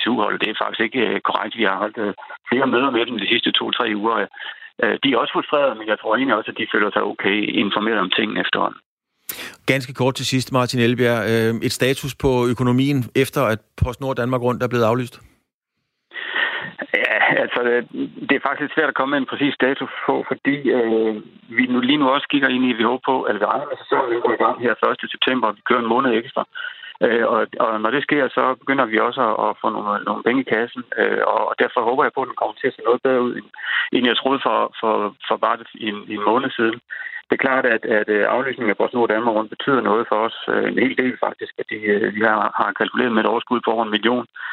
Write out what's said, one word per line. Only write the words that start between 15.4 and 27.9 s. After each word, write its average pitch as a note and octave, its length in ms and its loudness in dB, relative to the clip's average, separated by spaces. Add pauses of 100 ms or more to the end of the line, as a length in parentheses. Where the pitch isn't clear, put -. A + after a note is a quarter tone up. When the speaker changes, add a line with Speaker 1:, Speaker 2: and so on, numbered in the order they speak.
Speaker 1:
Ja, A2+ 240 0 (240)
altså, A#2+ 220 -2
det, A#2+ 240 2 (400)
det C#3 80 4
er - 100 -4
faktisk C#3 140 -2
lidt C#3+ 140 -4
svært D#3 140 2
at C3 100 -2
komme C3+ 120 0
med C#3+ 100 0
en B2+ 120 -6
præcis C3 280 0
dato C3+ 240 2 (220)
på, C3 240 0
fordi, - 260 -2 (220)
øh, A2+ 360 2 (420)
vi B2+ 100 4
nu, B2 140 2
lige C#3+ 220 2
nu C3+ 60 4
også C3+ 220 2
kigger C3+ 180 2
ind B2+ 160 2
i, B2+ 80 2
vi A2+ 100 0
håber B2 280 0
på, C3 120 2
at B2 180 0
vi G#2 40 2
regner A2+ 220 -2
med, C3 160 -8
sæsonen B2+ 380 0
går A#2+ 120 2
i A2 120 0
gang A#2+ 160 0
her A#2 140 2 (100)
første A#2 300 0
september, B2+ 340 0
og G2+ 80 -4
vi - 120 -8
kører B2 120 4
en A#2 140 -2
måned C3 180 2
ekstra. A2+ 320 -2 (600)
Øh, A#2 200 2 (100)
og, A2 120 2 (180)
og A2 160 0
når A2 100 0